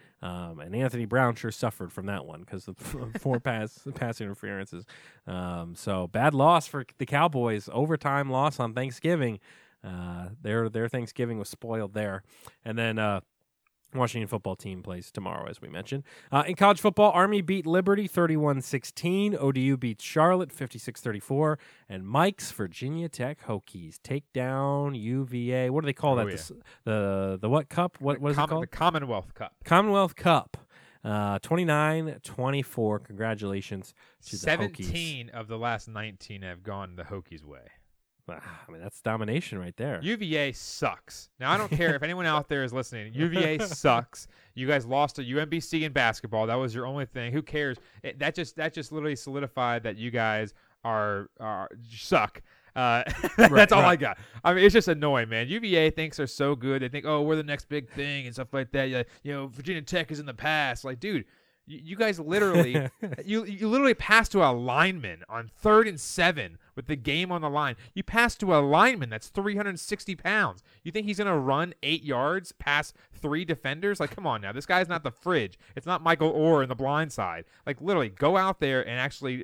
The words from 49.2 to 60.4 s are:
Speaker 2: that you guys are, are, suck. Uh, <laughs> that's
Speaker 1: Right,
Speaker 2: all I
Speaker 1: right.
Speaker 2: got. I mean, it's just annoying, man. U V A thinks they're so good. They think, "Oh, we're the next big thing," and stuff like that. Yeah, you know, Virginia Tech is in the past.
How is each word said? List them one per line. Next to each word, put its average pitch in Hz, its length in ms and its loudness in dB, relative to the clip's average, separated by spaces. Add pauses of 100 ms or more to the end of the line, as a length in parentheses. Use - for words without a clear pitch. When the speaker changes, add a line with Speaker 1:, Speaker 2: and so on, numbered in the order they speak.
Speaker 2:
that 107 160 -2
you 117 140 -4
guys 110 420 2 (300)
are, 104 560 0
are, 104 300 -6 (220)
suck. 113 520 0 (320)
Uh, 123 260 4 (180)
<laughs> - 180 -2
that's 220 140 10
Speaker 1:
Right, 208 200 10
Speaker 2:
all 208 80 10
I - 40 8
Speaker 1:
right. 180 160 8
Speaker 2:
got. 120 200 -4 (240)
I 175 100 6
mean, 185 100 8
it's 202 100 12
just 208 160 6
annoying, 143 400 2
man. 113 180 0
U 196 120 -4
V 208 160 0
A 160 140 6
thinks 156 280 -4
they're 143 100 -2
so 143 280 0
good. 131 280 -2
They 127 60 -4
think, 139 160 -8
"Oh, 151 180 2
we're 156 120 2
the 156 60 0
next 147 260 -6
big 147 220 -6
thing," 143 380 -6
and 120 80 -14
stuff 127 180 -8
like 135 200 -4
that. 135 160 0
Yeah, 127 140 0 (200)
you 143 100 -6
know, 139 140 -6
Virginia 143 340 -6
Tech 160 300 -4
is 147 80 -6
in 147 80 -10
the 127 80 -10
past. 143 500 0